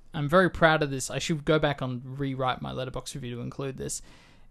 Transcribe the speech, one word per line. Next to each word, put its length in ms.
I'm 160
very 200
proud 340
of 80
this. 200
I 80
should 240
go 160
back 220
and 380
rewrite 420
my 100
Letterboxd 440
review 200
to 60
include 360
this. 240